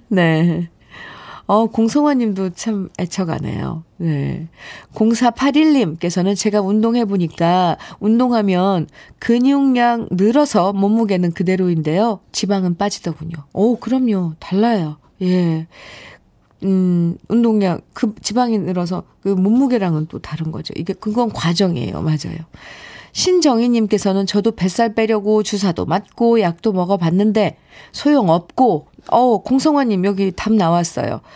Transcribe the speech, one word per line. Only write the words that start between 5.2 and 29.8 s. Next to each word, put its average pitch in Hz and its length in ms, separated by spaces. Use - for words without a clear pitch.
님께서는 180 600
"제가 208 260
운동해보니까 196 1160
운동하면 202 880
근육량 240 880
늘어서 208 640
몸무게는 196 600
그대로인데요. 180 880
지방은 185 440
빠지더군요." 170 580
오, 220 260
그럼요. 214 640
달라요. 190 560
예. 175 460
음, 180 520
운동량, 214 540
그 214 200
지방이 226 360
늘어서 175 460
그 - 60
몸무게랑은 196 800
또 - 100
다른 160 320
거죠. 160 260
이게, 175 180
그건 220 360
과정이에요. 175 720
맞아요. 156 360
신정희 294 560
님께서는 202 580
"저도 208 260
뱃살 220 420
빼려고 214 480
주사도 190 440
맞고 226 540
약도 185 320
먹어봤는데 185 840
소용없고", 202 960
어, 240 340
공성환 269 460